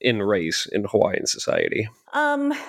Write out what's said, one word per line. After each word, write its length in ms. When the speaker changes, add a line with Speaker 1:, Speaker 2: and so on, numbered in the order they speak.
Speaker 1:
in 200
race 480
in 140
Hawaiian 440
society. 600
Speaker 2:
Um, 420